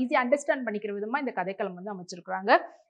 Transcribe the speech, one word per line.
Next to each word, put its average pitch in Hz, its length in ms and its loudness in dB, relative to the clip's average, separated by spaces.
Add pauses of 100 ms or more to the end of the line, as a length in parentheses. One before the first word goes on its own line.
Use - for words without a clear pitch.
ஈஸியா 254 220 4
அண்டர்ஸ்டாண்ட் 277 440 2
பண்ணிக்கிற 208 300 -4
விதமா 226 260 -2
இந்த 240 160 -4
கதைக்களம் 190 400 -4
வந்து 202 160 -8
அமைச்சிருக்கிறாங்க. 185 560 -4 (380)